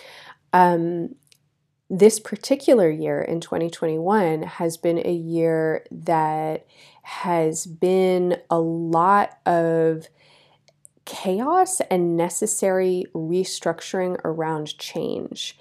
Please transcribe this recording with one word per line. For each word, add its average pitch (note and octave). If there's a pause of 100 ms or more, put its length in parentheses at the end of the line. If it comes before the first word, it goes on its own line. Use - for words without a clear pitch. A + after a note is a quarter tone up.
(520)
Um, F3 (760)
this G3+
particular A#3+
year D3+
in E3+
twenty E3+
twenty-one E3
has E3+
been E3+
a -
year E3
that D#3 (380)
has E3
been F3+ (120)
a E3
lot E3
of E3 (960)
chaos D4 (100)
and F3
necessary F#3 (100)
restructuring F3
around D#3+
change. -